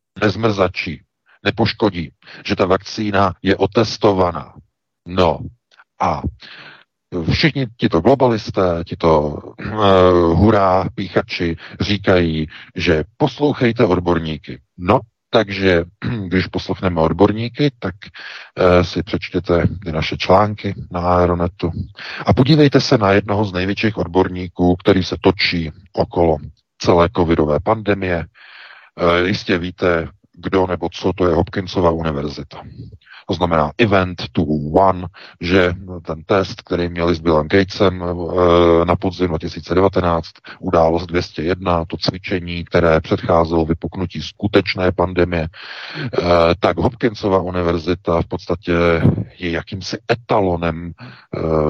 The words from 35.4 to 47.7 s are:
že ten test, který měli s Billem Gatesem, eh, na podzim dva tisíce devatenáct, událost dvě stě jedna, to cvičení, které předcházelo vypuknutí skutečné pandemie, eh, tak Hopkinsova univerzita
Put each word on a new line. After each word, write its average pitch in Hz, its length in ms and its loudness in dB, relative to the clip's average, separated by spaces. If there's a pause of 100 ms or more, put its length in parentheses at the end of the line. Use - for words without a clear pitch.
že 90 340 2 (280)
ten 82 200 -10
test, 95 400 -2
který 87 260 -2
měli 87 260 0
s 80 60 -6
Billem 78 280 0
Gatesem, 95 560 0
eh, 87 800 4
na 87 120 2
podzim 90 320 -2
dva 80 100 -2
tisíce 82 360 -6
devatenáct, 87 580 0 (260)
událost 85 480 2
dvě 87 160 -2
stě - 200 -10
jedna, 90 420 -2
to 82 120 -10
cvičení, 87 680 -6
které 82 360 2
předcházelo 82 640 0
vypuknutí 82 580 -6
skutečné 95 720 0
pandemie, 87 560 -2
eh, - 720 -8 (400)
tak - 160 0
Hopkinsova 98 640 0
univerzita 87 840 -2